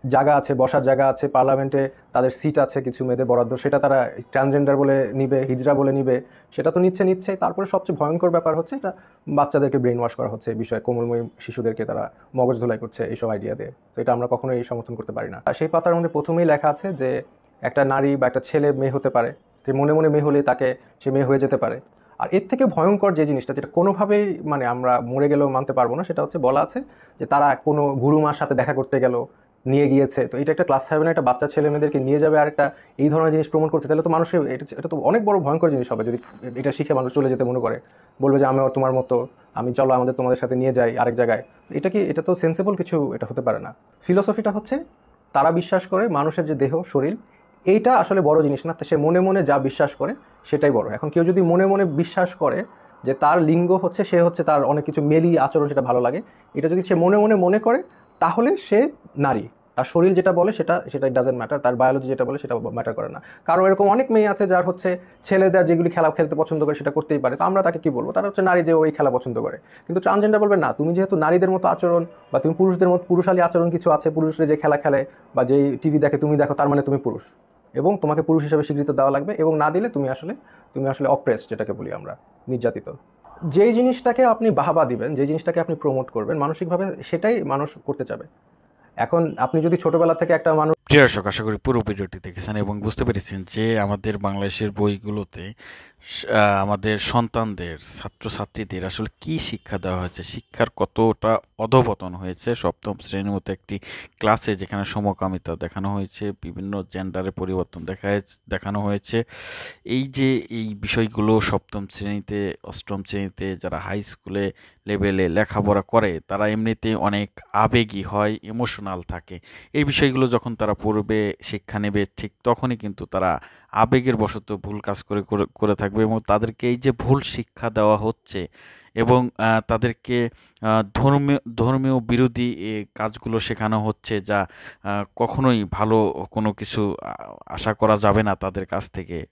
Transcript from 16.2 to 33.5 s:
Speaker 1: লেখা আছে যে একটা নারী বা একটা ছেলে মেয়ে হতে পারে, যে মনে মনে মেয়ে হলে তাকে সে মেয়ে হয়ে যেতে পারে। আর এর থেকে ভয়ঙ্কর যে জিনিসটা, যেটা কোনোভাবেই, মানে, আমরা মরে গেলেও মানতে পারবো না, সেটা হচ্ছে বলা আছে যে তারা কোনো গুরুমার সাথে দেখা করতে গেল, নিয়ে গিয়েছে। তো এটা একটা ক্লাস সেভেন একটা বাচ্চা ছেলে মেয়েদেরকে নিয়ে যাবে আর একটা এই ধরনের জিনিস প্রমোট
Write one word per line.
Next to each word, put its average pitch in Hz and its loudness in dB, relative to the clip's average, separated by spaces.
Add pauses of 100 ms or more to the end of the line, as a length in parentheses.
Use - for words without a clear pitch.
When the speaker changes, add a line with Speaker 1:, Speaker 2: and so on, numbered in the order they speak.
Speaker 1:
লেখা 151 2
আছে 180 -4
যে 131 -4 (400)
একটা 135 0
নারী 139 2
বা 127 2
একটা 127 0
ছেলে 147 0
মেয়ে 135 0
হতে 135 -2
পারে, 120 0 (340)
যে 135 0
মনে 143 2
মনে 156 4
মেয়ে 147 2
হলে 143 2
তাকে 127 0 (280)
সে 135 -2
মেয়ে 135 2
হয়ে 135 2
যেতে 135 0
পারে। 113 -4 (400)
আর - -4
এর 190 0
থেকে 262 2
ভয়ঙ্কর 196 2
যে 156 2
জিনিসটা, 139 -2
যেটা 135 -6
কোনোভাবেই, 196 0
মানে, 143 -2
আমরা 123 2
মরে 131 0
গেলেও 143 4
মানতে 131 -2
পারবো 123 2
না, 170 -4
সেটা 160 -4
হচ্ছে 147 -6
বলা 139 2
আছে 254 -4 (360)
যে - -6
তারা 143 2
কোনো 147 0
গুরুমার 147 4
সাথে 143 -2
দেখা 131 0
করতে 131 0
গেল, 123 0 (400)
নিয়ে 135 4
গিয়েছে। 135 2
তো - -8
এটা 143 -2
একটা 151 0
ক্লাস 135 0
সেভেন 156 2
একটা 160 2
বাচ্চা 147 0
ছেলে 147 0
মেয়েদেরকে 147 0
নিয়ে 135 2
যাবে 151 4
আর 147 4
একটা 143 0 (260)
এই 147 2
ধরনের 160 2
জিনিস 151 0
প্রমোট 156 0